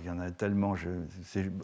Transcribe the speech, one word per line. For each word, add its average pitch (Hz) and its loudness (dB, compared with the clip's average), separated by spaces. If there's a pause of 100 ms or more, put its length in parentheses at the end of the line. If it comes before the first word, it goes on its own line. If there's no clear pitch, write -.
il 85 -6
y 90 -2
en 87 -2
a 90 -2
tellement, 101 2
je, 85 -2 (360)
c'est 95 0 (140)